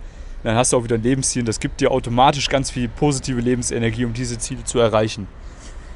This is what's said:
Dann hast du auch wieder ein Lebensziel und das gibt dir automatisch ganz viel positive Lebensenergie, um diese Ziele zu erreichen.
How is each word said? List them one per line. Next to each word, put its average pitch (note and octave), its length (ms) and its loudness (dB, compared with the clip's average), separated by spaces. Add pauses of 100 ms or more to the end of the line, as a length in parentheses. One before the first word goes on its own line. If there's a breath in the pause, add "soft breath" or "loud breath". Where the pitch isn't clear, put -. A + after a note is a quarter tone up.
(440 loud breath)
Dann A2+ 120 0
hast B2 180 2
du C3+ 40 6
auch A#2 60 0
wieder A#2 120 0
ein A2 80 0
Lebensziel B2+ 400 0
und - 40 -2
das G#2+ 120 -2
gibt - 220 -4
dir C#3 100 4
automatisch B2+ 580 2
ganz C3+ 220 0
viel B2 160 -2
positive C3 520 0
Lebensenergie, A#2+ 680 0
um A#2 80 -2
diese A#2+ 260 -4
Ziele A#2+ 240 -8
zu - 160 0
erreichen. G#2+ 480 4 (680 loud breath)